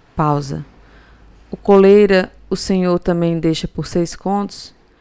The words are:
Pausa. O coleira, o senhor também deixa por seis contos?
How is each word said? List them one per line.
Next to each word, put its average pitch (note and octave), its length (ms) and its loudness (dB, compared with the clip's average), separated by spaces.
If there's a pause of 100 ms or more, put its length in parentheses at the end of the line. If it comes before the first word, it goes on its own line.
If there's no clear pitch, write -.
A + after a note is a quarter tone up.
(160)
Pausa. D3 480 -4 (880)
O - 80 -12
coleira, G3 760 4 (180)
o F#3+ 60 -4
senhor F3+ 440 -2
também E3+ 400 -2
deixa D#3+ 280 -2
por - 200 -10
seis F3 280 -4
contos? - 600 -8 (260)